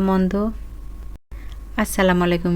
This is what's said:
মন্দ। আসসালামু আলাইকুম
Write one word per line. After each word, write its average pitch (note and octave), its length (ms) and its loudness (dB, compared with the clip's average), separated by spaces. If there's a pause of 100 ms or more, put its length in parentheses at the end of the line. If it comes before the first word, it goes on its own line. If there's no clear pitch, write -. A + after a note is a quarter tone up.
মন্দ। F#3 240 4 (1500)
আসসালামু F#3 440 4
আলাইকুম F3 300 2